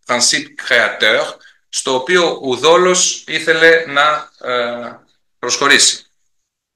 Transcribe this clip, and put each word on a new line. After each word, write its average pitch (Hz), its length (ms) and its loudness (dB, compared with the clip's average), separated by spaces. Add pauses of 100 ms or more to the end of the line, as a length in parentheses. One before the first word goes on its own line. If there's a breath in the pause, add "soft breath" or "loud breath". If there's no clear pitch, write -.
principe 123 400 -2 (220)
créateur, 113 560 0 (440 soft breath)
στο - 260 -4
οποίο 165 480 0
ουδόλως 165 840 2
ήθελε 160 600 2
να, 147 440 -2 (100)
ε, 120 580 -6 (400)
προσχωρήσει. - 680 0 (680)